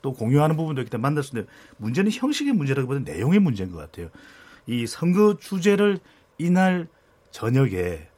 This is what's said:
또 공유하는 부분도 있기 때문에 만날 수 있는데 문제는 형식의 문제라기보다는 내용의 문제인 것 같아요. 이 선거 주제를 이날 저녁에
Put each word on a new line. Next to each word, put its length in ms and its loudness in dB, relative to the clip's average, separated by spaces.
또 120 -6
공유하는 440 2
부분도 240 -4
있기 100 -8
때문에 100 -4
만날 220 0
수 120 -12
있는데 160 -8
문제는 340 0
형식의 420 -2
문제라기보다는 520 -2
내용의 340 2
문제인 320 0
것 60 -14
같아요. 320 -14
이 220 -4
선거 500 2
주제를 600 0
이날 500 2
저녁에 760 0